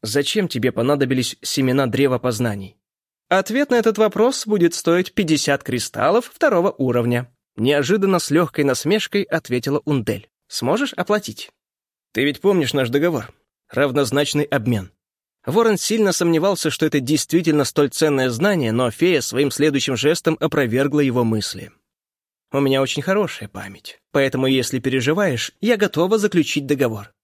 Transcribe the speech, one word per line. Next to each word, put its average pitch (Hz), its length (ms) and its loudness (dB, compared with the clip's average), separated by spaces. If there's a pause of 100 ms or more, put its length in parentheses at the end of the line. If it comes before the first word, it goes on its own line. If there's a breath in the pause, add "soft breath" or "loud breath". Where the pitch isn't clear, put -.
Зачем 143 460 -2
тебе 123 240 -2
понадобились 127 720 0
семена 131 440 0
древа 127 320 0
познаний?» 110 580 -4 (520)
«Ответ 240 420 0
на 247 60 2
этот 220 220 2
вопрос 220 480 2
будет 175 280 2
стоить 175 380 0
пятьдесят 151 520 0
кристаллов 143 680 -2
второго 202 460 2
уровня», 120 500 0 (280)
неожиданно 160 640 2
с - 100 -8
легкой 156 320 2
насмешкой 180 600 0
ответила 139 600 -4
Ундель. 120 440 -2 (180)
«Сможешь 202 460 -2
оплатить?» 202 580 -4 (640)
«Ты 120 120 0
ведь 143 160 -2
помнишь 180 340 2
наш 131 160 0
договор? 143 420 -2 (360)
Равнозначный 143 760 0
обмен». 113 480 -2 (540)
Ворон 214 320 2
сильно 214 340 2
сомневался, 170 580 0
что 156 160 -2
это 151 140 0
действительно 151 640 0
столь 147 260 0
ценное 135 400 0
знание, 139 420 0
но 120 180 0
фея 165 300 2
своим 135 300 -2
следующим 139 460 0
жестом 151 440 0
опровергла 139 600 0
его 123 240 2
мысли. 107 480 -4 (800)
«У 139 80 0
меня 135 220 2
очень 139 200 -4
хорошая 185 460 -2
память, - 520 -16 (120)
поэтому, 131 340 0
если 131 340 0
переживаешь, 135 800 0
я 220 160 2
готова 190 420 0
заключить 165 480 0
договор. 120 460 -2 (120)